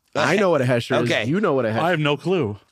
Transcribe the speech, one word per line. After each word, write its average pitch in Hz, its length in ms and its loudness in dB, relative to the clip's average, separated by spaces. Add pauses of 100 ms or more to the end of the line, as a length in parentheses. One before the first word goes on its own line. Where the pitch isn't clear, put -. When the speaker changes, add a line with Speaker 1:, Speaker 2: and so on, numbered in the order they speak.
(140)
Speaker 1:
A - 60 -4
Speaker 2:
I 139 140 2
Speaker 1:
he-, 202 80 2
Speaker 2:
know 190 80 2
what 156 120 2
a 123 40 0
Hesher 123 380 0
Speaker 1:
okay. 120 200 0
Speaker 2:
is. 117 60 -4
You 170 100 0
know 190 140 0
what 131 120 0
a 110 40 0
Hesher 110 140 -2
Speaker 3:
I 170 80 2
have 170 100 0
no 147 160 0
clue. 143 400 -2 (140)